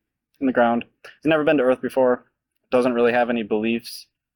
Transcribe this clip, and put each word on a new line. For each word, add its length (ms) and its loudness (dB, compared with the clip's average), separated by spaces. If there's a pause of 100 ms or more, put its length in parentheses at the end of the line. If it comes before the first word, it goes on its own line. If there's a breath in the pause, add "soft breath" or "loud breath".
(400)
in 60 -2
the 60 0
ground. 320 0 (180)
He's 260 -8
never 160 0
been 140 2
to 40 0
Earth 200 0
before. 440 -2 (440)
Doesn't 240 0
really 180 2
have 160 0
any 140 -4
beliefs. 640 -6 (300)